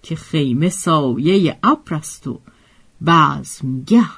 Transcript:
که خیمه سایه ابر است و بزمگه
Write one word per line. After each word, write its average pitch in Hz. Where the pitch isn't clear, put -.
که 165
خیمه 147
سایه 160
ابر 262
است -
و 120
بزمگه 147